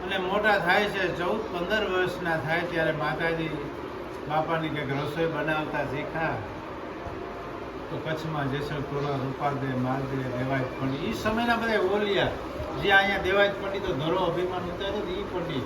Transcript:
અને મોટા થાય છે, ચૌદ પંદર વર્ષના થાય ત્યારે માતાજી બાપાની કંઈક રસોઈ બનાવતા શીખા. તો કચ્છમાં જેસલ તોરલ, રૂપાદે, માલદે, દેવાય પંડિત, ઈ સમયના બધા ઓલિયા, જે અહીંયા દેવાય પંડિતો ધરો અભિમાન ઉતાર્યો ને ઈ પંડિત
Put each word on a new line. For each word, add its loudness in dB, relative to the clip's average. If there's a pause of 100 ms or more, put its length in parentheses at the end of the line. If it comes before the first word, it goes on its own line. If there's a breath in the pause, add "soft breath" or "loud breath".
અને 0
મોટા 4
થાય 4
છે, 0
ચૌદ 0
પંદર 2
વર્ષના 2
થાય 2
ત્યારે 2
માતાજી 0 (720)
બાપાની 2
કંઈક -2
રસોઈ 0
બનાવતા 0
શીખા. -2 (1600)
તો -4
કચ્છમાં -2
જેસલ -4
તોરલ, -2
રૂપાદે, -2
માલદે, -2
દેવાય 0
પંડિત, -2
ઈ 0
સમયના 2
બધા 2
ઓલિયા, 4 (560)
જે 4
અહીંયા 6
દેવાય 4
પંડિતો -2
ધરો 0
અભિમાન 0
ઉતાર્યો -4
ને -4
ઈ -4
પંડિત -2